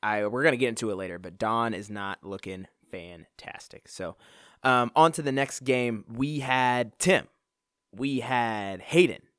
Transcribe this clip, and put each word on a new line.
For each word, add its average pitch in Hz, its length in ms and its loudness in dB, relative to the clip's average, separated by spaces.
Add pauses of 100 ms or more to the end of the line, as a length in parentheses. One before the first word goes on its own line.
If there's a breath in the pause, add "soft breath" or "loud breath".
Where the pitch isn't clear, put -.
I, 107 240 0
we're 120 160 -2
gonna 147 140 4
get 123 140 2
into 110 200 -4
it 98 60 -2
later, 90 240 -6
but 90 180 -14
Don 113 360 2
is 101 160 -8
not 101 340 -8
looking 95 420 -10 (240)
fantastic. - 960 -16
So, - 280 -10 (460 loud breath)
um, 123 340 2
on 160 160 8
to 160 100 -6
the 143 100 -2
next 135 280 -2
game. 123 500 0
We 139 300 -2
had 123 580 0
Tim. 185 300 4 (680)
We 131 260 -2
had 110 600 -2
Hayden. 156 420 4 (160)